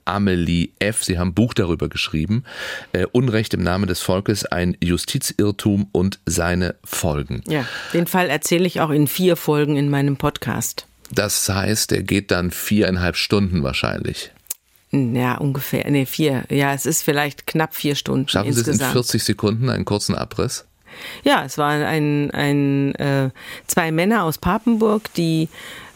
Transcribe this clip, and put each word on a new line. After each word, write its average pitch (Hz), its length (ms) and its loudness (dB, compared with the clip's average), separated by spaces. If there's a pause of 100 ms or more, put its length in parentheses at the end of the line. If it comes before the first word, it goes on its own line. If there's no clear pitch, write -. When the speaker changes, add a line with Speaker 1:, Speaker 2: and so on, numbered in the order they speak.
Speaker 1:
Amelie 87 640 2 (100)
F. 104 240 -2
Sie 90 120 0
haben 90 120 0
ein 85 60 -4
Buch 120 200 2
darüber 85 340 0
geschrieben, 95 540 -2 (500)
äh, 90 140 0
Unrecht 113 480 2
im 92 80 0
Namen 90 240 2
des 90 140 -2
Volkes, 98 460 0
ein 87 360 0
Justizirrtum 101 1080 0
und 95 340 0
seine 87 560 0
Folgen. 71 640 -4
Speaker 2:
Ja, - 180 -2 (280)
den 170 160 0
Fall 180 200 0
erzähle 170 380 0
ich - 140 -2
auch 156 100 0
in 147 160 4
vier 180 300 2
Folgen 147 400 0
in 143 140 2
meinem 143 260 2
Podcast. - 720 -4 (240)
Speaker 1:
Das - 360 0
heißt, 98 440 0
der 95 100 0
geht 98 300 0
dann 87 180 0
viereinhalb 92 640 0
Stunden 92 480 0
wahrscheinlich. 57 720 -4 (580)
Speaker 2:
Ja, 123 480 0
ungefähr. 139 520 -2
Nee, 139 160 2
vier. 139 440 0
Ja, 139 220 2
es 139 140 -4
ist 160 160 0
vielleicht 147 460 -2
knapp 160 260 0
vier 143 220 -2
Stunden 135 320 -2
Speaker 1:
Schaffen 107 240 0
Sie 117 80 0
es 113 80 0
in - 60 2
Speaker 2:
insgesamt. 127 180 0
Speaker 1:
vierzig 120 320 0
Sekunden, 110 440 0
einen 101 160 0
kurzen 104 300 -2
Abriss? - 520 -4 (580)
Speaker 2:
Ja, 247 200 4
es 135 140 -8
waren 147 240 2
ein, 147 480 2
ein, 139 640 2
äh, 139 360 0 (360)
zwei 165 240 0
Männer 185 320 4
aus 160 160 -2
Papenburg, 214 760 2
die, 160 340 2 (480)